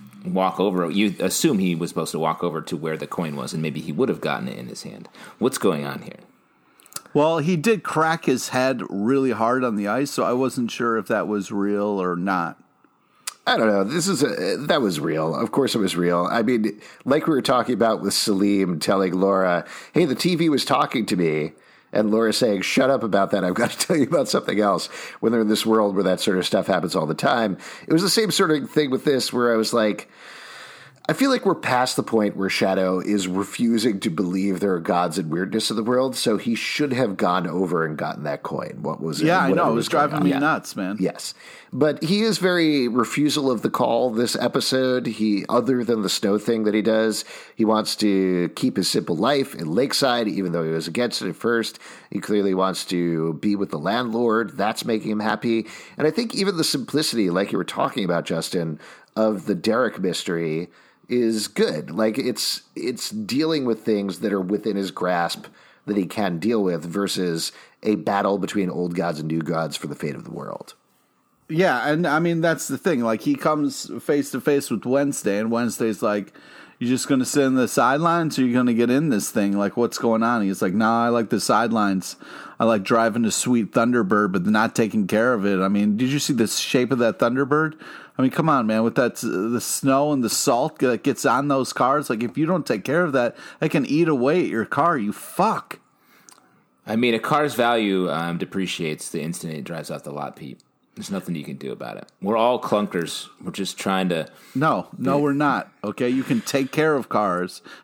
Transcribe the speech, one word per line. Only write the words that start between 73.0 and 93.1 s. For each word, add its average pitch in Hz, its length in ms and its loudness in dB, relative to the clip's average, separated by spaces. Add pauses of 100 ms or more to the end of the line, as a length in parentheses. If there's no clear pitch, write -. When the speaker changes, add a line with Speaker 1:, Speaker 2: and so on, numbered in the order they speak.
Speaker 2:
Like, 110 200 0
he 143 120 0
comes 147 560 -2 (140)
face 147 280 0
to 131 100 -4
face 143 280 0
with 110 160 -4
Wednesday, 131 540 0
and 110 100 -2
Wednesday's 113 540 -2
like, 104 280 -2 (460)
"You 120 100 -4
just 123 200 0
gonna 131 180 2
sit 143 180 2
in 131 120 4
the 123 120 4
sidelines, 160 720 2
or 135 80 4
you 120 80 2
gonna 123 220 2
get 120 160 4
in 147 180 2
this 104 220 0
thing? 101 260 0
Like, 101 180 0
what's 120 220 0
going 113 240 2
on?" 117 220 2
He's 95 180 -2
like, 95 140 0
"Nah, 113 320 2
I - 20 2
like 117 200 0
the 110 100 0
sidelines. 107 800 0 (420)
I 117 60 2
like 110 180 4
driving 113 420 2
a 101 60 2
sweet 117 400 0
Thunderbird, 110 600 4
but 92 140 0
not 107 300 2
taking 107 320 0
care 113 260 2
of 101 100 -2
it." 101 160 2
I 95 100 2
mean, 104 280 2
did 127 120 0
you 143 100 0
see 147 140 -2
the 113 120 2
shape 123 460 0
of 127 80 0
that 113 180 2
Thunderbird? 143 560 0 (460)
I - 20 2
mean, 131 100 4
come 160 180 0
on, 127 180 2
man, 110 160 2
with 113 120 0
that, 123 280 0
uh, 101 260 -2
the 120 120 -2
snow 139 500 0
and 131 120 0
the 107 60 0
salt 139 500 0
that 123 240 2
gets 135 220 0
on 135 220 2
those 135 260 0
cars, 139 380 2
like, 110 100 -2
if 120 160 -4
you 156 80 2
don't 170 200 0
take 110 180 -2
care 156 200 0
of 151 100 -2